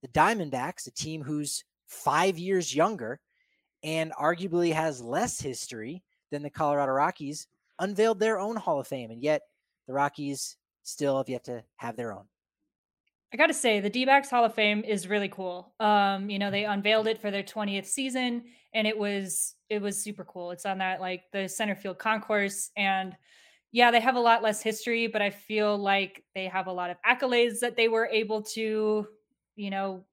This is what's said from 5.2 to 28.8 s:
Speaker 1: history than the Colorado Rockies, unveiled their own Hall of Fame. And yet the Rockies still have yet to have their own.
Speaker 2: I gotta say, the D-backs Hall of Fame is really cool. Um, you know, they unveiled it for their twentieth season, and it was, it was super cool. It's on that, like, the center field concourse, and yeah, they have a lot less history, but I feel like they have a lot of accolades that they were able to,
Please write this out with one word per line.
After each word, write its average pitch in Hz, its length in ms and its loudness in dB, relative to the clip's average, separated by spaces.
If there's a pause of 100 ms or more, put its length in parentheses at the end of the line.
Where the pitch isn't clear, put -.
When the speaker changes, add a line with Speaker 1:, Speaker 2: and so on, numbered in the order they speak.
Speaker 1:
history 127 640 -10 (260)
than 147 140 -6
the 143 80 -8
Colorado 143 400 0
Rockies, 147 560 -2 (320)
unveiled 208 400 2
their 220 200 2
own 214 160 -4
Hall 165 240 0
of 135 80 -8
Fame. 123 220 -8
And 117 140 -12
yet 151 180 2 (460)
the 131 60 -10
Rockies 143 640 -2 (260)
still 139 340 -2
have 135 120 -4
yet 123 160 -6
to 120 180 -10 (140)
have 120 180 -8
their 117 180 -6
own. 101 120 -14 (1080)
Speaker 2:
I 226 40 -10
gotta 320 160 6
say, 220 260 4
the 202 100 0
D-backs 269 400 4
Hall 240 160 4
of 226 80 2
Fame 208 300 2
is 202 240 -2
really 202 220 0
cool. 185 500 -10
Um, 202 500 4
you 196 80 -4
know, 202 140 0
they 202 140 0
unveiled 208 420 2
it 220 120 0
for 208 120 -2
their 196 100 -2
twentieth 196 460 -4
season, 254 580 -2 (300)
and 220 100 2
it 214 100 0
was, 202 600 -4 (140)
it 214 120 -2
was 196 180 -4
super 208 240 -10
cool. 175 280 -12
It's 175 160 -8
on 190 100 -2
that, 185 240 -2
like, 185 300 -6
the 190 180 -4
center 208 240 -2
field 196 240 -8
concourse, 208 800 0
and 190 400 0 (540)
yeah, 240 180 8
they 233 120 6
have 247 140 4
a 247 40 2
lot 233 240 6
less 214 180 2
history, 226 460 -2
but 214 160 0
I 202 80 0
feel 208 440 0
like 196 480 0 (120)
they 190 100 -6
have 185 220 -4
a 185 40 -6
lot 180 200 -4
of 175 60 -8 (100)
accolades 240 540 4
that 240 140 -2
they 226 120 4
were 226 180 4
able 220 380 0
to, 214 640 0 (480)